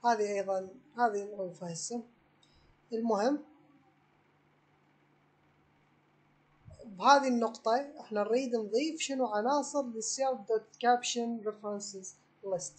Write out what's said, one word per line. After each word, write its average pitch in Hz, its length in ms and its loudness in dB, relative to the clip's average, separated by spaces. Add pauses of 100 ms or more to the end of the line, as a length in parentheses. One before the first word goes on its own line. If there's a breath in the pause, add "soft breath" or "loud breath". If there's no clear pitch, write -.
هذه 214 280 4
أيضًا، 190 360 -2 (300)
هذه 208 260 2
نعرفها 185 480 -8
هسه. 233 300 -8 (920 soft breath)
المهم، 226 520 2 (3500)
بهذه 247 440 6
النقطة 240 720 0
احنا 208 200 -4
نريد 233 360 2
نضيف 247 440 -2
شنو؟ 262 260 -2
عناصر 277 560 0
للسيلف 247 680 -4
دوت 220 320 -2
كابشن 240 680 0
ريفرنسز 208 680 -8 (280)
ليست. 185 340 -6